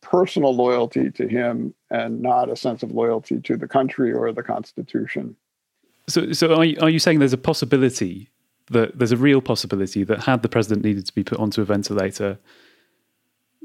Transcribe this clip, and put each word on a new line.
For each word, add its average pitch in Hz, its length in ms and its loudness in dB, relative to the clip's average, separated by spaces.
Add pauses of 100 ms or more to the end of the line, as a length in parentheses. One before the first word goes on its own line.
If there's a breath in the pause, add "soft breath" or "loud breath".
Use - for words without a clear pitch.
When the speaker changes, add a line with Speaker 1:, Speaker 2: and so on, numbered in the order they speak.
Speaker 1:
personal 175 520 2
loyalty 123 580 0
to - 160 -4
him 120 460 -2 (160)
and 117 320 -4
not 123 280 0
a 120 60 -4
sense 120 280 -6
of 113 80 -8
loyalty 117 480 -2
to - 160 -4
the - 120 -6
country 135 440 0
or 120 220 -2
the 117 100 -8
Constitution. - 920 -8 (720)
Speaker 2:
So, - 260 -2
so 160 220 4
are 160 100 6
you, 156 160 0
are 160 80 6
you 160 100 2
saying 156 200 4
there's 139 140 4
a 127 40 -2
possibility 123 920 0 (420)
that, 117 260 2
there's 120 140 2
a 120 60 4
real 135 240 6
possibility 101 600 -2
that 104 180 0
had 127 220 2
the 117 60 2
president 107 340 0
needed 101 220 0
to - 80 -14
be 101 100 -2
put - 160 -4
onto 107 220 0
a 101 40 2
ventilator, 101 720 -2 (1300 soft breath)